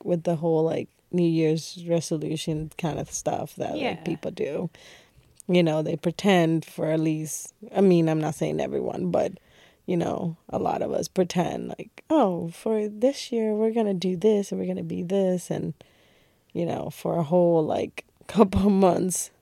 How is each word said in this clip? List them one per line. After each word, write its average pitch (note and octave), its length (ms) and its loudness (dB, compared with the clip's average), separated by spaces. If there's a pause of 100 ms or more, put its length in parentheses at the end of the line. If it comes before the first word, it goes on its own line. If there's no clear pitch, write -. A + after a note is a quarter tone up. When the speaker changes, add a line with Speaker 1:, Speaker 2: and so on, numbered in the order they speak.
Speaker 1:
with F3 200 0
the E3+ 140 0
whole, D#3+ 280 2
like, D#3+ 240 -2 (220)
New F3 160 2
Year's D#3+ 640 0
resolution D#3 920 -2
kind D3 200 -4
of - 120 -8
stuff - 460 -6
that, - 160 -6
like, D#4 80 -6
Speaker 2:
Yeah. B3 140 -2 (100)
Speaker 1:
people E3+ 260 -6
do. E3+ 400 -4 (760)
You F3+ 140 4
know, D#3 200 2
they D#3+ 140 -4
pretend E3 680 2
for - 220 -6
at D#3+ 140 0
least, D#3 520 -4 (220)
I - 60 2
mean, F3 280 6
I'm D#3 120 2
not D3+ 160 -2
saying D#3 240 -2
everyone, C#3 500 -4
but, - 280 0 (480)
you F3+ 100 0
know, E3+ 400 -4 (120)
a - 100 -4
lot - 240 -2
of - 100 -4
us - 160 -4
pretend, D#3 600 -2 (100)
like, - 320 -18
"Oh, F#3 380 2
for G#3+ 400 -4
this A3 440 -2
year, A3 220 0
we're A3 180 0
gonna G#3+ 220 0
do F#3 220 -2
this G3+ 360 2
and F#3+ 80 -4
we're F#3 60 -4
gonna F#3 180 -4
be F3+ 180 -6
this," F#3 480 0
and, E3+ 240 -4 (800)
you E3+ 140 -4
know, - 240 -6
for E3 280 -4
a E3+ 60 2
whole, E3+ 400 4
like, - 400 -4 (120)
<laughs> - 120 -20
couple G3 420 4
months. F#3+ 600 2 (120)